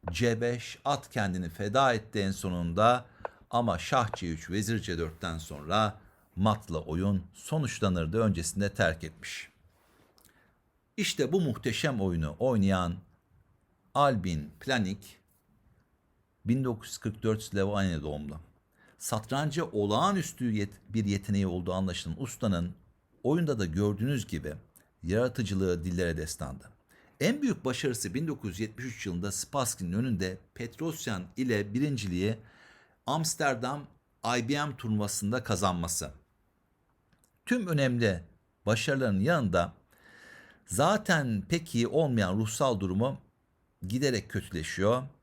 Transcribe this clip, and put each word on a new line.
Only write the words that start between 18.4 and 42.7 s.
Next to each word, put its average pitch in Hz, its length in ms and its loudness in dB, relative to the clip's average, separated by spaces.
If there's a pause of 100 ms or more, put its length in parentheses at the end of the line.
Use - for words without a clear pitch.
Satranca 139 640 -2
olağanüstü 123 880 0
yet-, 101 360 -2
bir 110 160 0
yeteneği 98 420 0
olduğu 90 260 -2
anlaşılan 90 500 -2
ustanın 92 520 -2 (480)
oyunda 151 360 2
da 98 80 0
gördüğünüz 104 600 0
gibi 73 280 -6 (480)
yaratıcılığı 95 840 0
dillere 87 320 0
destandı. 78 540 -8 (500)
En 254 220 2
büyük 247 220 0
başarısı 123 500 -2
bin 160 140 -2
dokuz 117 220 -4
yüz 87 100 -8
yetmiş 110 260 -6
üç 117 200 -10
yılında 92 260 -4
Spassky'nin 117 600 -4
önünde 95 460 -2 (160)
Petrosyan 120 680 -6 (140)
ile 107 380 0
birinciliği 110 640 0 (680)
Amsterdam 139 800 -2 (520)
I 117 100 -2
B 143 180 0
M 135 100 -6
turnuvasında 107 680 0
kazanması. 87 640 0 (1400)
Tüm 240 200 0
önemli 120 580 2 (420)
başarıların 113 540 2
yanında 101 520 2 (960)
zaten 143 840 2
pek 165 260 -4
iyi 117 120 4
olmayan 113 500 2
ruhsal 110 440 2